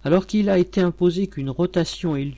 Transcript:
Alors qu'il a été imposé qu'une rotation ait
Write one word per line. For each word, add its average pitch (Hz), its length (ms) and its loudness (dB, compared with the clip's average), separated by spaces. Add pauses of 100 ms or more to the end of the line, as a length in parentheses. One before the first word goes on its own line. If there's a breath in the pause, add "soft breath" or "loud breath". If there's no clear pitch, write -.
Alors 185 200 2
qu'il 208 240 0
a 190 80 4
été 175 220 0
imposé 180 480 0
qu'une 135 220 -6
rotation 170 640 -2
ait 139 80 -2 (140)